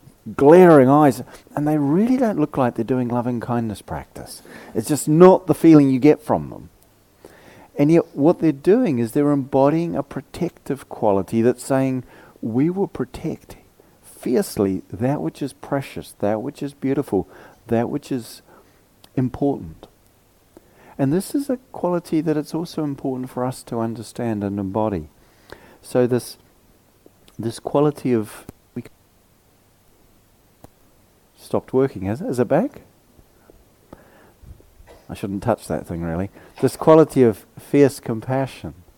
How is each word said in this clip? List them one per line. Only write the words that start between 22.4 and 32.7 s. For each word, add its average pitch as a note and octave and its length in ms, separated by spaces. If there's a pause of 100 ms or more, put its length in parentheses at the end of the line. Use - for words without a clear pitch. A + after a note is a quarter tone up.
also D#3+ 300
important C3 440
for B2+ 140
us B2+ 200
to A#2 180
understand A2+ 600
and G2+ 160
embody. G2+ 520 (720)
So B2+ 260
this, A#2+ 300 (1000)
this A2+ 220
quality C#3+ 540
of, G#2+ 340 (260)
we B2 120 (2500)
stopped - 380
working, C3 300
has G#2+ 180
it? B3 80
Is B2 100
it A#2 80
back? F3+ 360 (2250)